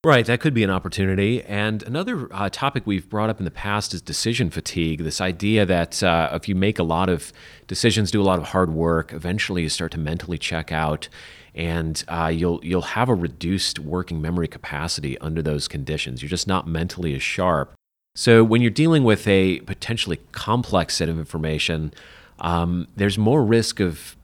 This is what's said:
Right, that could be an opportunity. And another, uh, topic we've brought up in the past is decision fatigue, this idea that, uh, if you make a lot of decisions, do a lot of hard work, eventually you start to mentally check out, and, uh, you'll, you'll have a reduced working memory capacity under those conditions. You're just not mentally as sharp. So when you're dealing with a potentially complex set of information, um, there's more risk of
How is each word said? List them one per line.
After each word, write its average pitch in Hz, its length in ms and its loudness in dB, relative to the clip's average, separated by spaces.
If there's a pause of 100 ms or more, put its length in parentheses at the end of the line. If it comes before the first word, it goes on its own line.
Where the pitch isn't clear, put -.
Right, 131 240 6
that 120 120 2
could 151 140 0
be 113 100 4
an 98 60 4
opportunity. 95 760 0
And 104 360 -4
another, 160 500 -4
uh, 98 180 -4
topic 135 360 -4
we've 95 240 -2
brought 107 220 -2
up 107 80 -6
in - 60 -4
the - 40 -2
past 104 420 -4
is 90 120 -8
decision 113 480 -2
fatigue, 80 520 -4
this 78 160 -4
idea 101 460 2
that, 87 380 0
uh, 82 300 2
if 82 140 -6
you 101 60 0
make 98 240 2
a 92 60 0
lot 82 260 0
of 85 240 -2 (320)
decisions, 104 460 0
do 107 100 2
a - 20 4
lot 92 140 4
of 78 120 -4
hard 92 220 2
work, 82 420 0
eventually 90 500 -4
you 78 60 -2
start 82 240 -4
to - 40 -6
mentally 82 400 -4
check 80 340 -6
out, 78 380 -2 (460)
and, 82 520 -4
uh, 82 240 -2
you'll, 85 320 0
you'll 85 200 0
have 123 260 -2
a 120 60 4
reduced 85 640 -2
working 82 420 -4
memory 82 260 -2
capacity 73 760 -6
under 80 200 -4
those 76 260 -2
conditions. 69 540 -6
You're 71 80 -10
just 87 180 -4
not 95 200 -2
mentally 82 480 -4
as 65 80 -6
sharp. 85 500 0 (400)
So 113 300 8
when 113 180 6
you're 117 80 4
dealing 151 360 4
with 110 220 4
a 95 340 4
potentially 98 600 -4 (120)
complex 107 640 0
set 80 120 0
of 82 80 -2
information, 78 800 -2 (420)
um, 85 580 0
there's 98 220 2
more 117 260 4
risk 113 360 2
of 87 440 -2